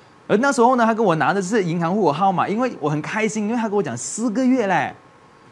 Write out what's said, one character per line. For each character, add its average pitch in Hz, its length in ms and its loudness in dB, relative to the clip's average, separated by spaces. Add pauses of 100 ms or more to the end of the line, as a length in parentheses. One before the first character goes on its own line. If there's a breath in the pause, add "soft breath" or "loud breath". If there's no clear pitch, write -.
(280 loud breath)
而 202 100 2
那 277 120 2
时 269 100 2
候 247 140 6
呢， 240 100 2
他 226 80 4
跟 226 120 0
我 175 100 4
拿 151 180 0
的 196 80 -2
是 196 220 0
银 175 180 -2
行 170 140 -2
户 208 120 2
口 143 60 4
号 190 200 2
码， 139 160 0
因 202 100 -2
为 254 220 -4
我 147 100 -2
很 151 100 -2
开 214 280 -2
心， 214 160 -4
因 208 60 -2
为 240 60 -2
他 226 120 -2
跟 202 80 -2
我 202 60 2
讲 127 140 -6
四 220 360 -6
个 247 120 0
月 247 220 2
嘞， 156 260 0 (600)